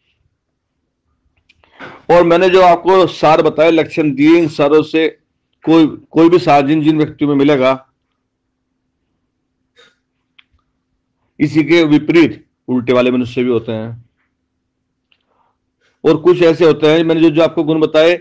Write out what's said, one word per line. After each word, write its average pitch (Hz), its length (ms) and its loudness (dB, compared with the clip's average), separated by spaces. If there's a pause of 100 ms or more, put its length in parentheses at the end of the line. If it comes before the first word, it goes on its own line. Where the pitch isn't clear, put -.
(2000)
और 175 140 4
मैंने 170 260 0
जो 185 120 2
आपको 175 440 2
सार 160 360 0
बताए, 156 280 0
लक्षण 156 440 -2
दिए, 151 240 2
इन 165 100 -2
सारों 151 340 0
से 156 360 -4 (460)
कोई, 160 220 2
कोई - 420 0
भी 175 100 4
सार 143 280 0
जिन 151 160 -2
जिन 156 160 0
व्यक्तियों 151 320 -4
में 147 60 -2
मिलेगा, 135 520 0 (3500)
इसी 151 240 -2
के 165 200 0
विपरीत 151 640 0 (220)
उल्टे 127 240 -4
वाले 123 180 0
मनुष्य 123 340 -4
भी 127 60 -4
होते 113 220 -4
हैं। 113 380 -14 (1900)
और 156 120 2
कुछ 175 260 0
ऐसे 165 220 0
होते 151 220 0
हैं, 160 180 0
मैंने 160 160 -2
जो, 165 100 2
जो 151 120 -2
आपको 160 220 -2
गुण 156 160 -4
बताए, 156 400 0